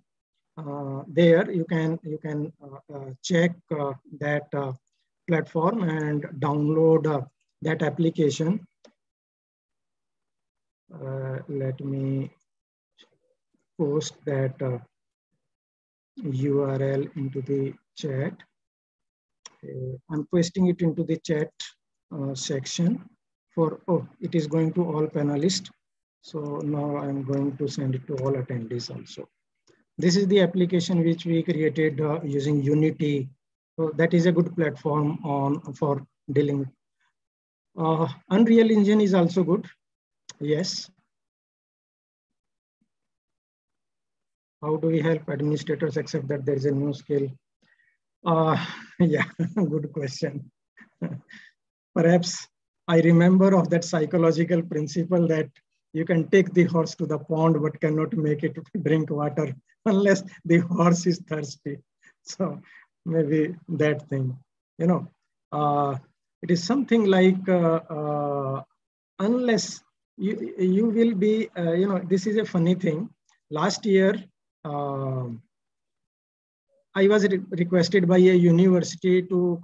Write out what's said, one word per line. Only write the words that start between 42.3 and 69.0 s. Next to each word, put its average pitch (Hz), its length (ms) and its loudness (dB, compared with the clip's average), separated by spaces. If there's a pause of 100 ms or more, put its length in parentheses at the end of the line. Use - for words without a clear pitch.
How 156 160 -2
do 160 120 0
we 160 120 2
help 156 300 0
administrators 151 640 -2
accept 139 320 -4
that 139 160 -4
there 143 120 0
is 135 100 -2
a 147 60 2
new 143 200 -2
skill? 139 380 -4 (960)
Uh, 160 360 2 (200)
<laughs> - 180 -4
yeah, 160 240 2 (160)
<laughs> 170 140 -4
good 151 380 -2
question. 139 580 -8 (500)
<laughs> - 920 -14
Perhaps 175 520 2 (420)
I 165 120 4
remember 180 560 6
of - 140 2
that 170 140 0
psychological 165 800 0
principle 170 640 -2
that 156 200 -2 (460)
you 160 100 -2
can 165 240 0
take 190 240 4
the 175 120 6
horse 165 320 0
to 170 100 -6
the 151 120 -4
pond, 160 440 0
but 156 180 -4
cannot 156 320 -2
make 151 320 -2
it - 120 -4 (120)
<laughs> 180 140 -8
drink 156 280 0
water 147 440 -4 (320)
unless 196 360 4 (220)
the 170 140 6
horse 175 480 2
is 170 200 0
thirsty. 143 520 -8 (440)
So 160 380 -8 (440)
maybe 160 520 0 (140)
that 151 380 0
thing, 131 300 -4 (400)
you 165 80 0
know, 175 240 0 (400)
uh, 143 460 0 (440)
it 175 120 -2
is 170 100 2
something 233 440 2
like, 190 420 4
uh, 170 320 2 (100)
uh, 143 720 -4 (560)